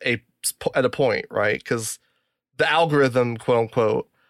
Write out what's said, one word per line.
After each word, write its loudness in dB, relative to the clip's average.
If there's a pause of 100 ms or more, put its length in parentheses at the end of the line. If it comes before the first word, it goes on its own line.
a -2 (220)
s-, -4
po-, -4
at 2
a 2
point, 0
right? -2
'Cause -6 (580)
the 0
algorithm, 2
quote 0
unquote, 0 (220)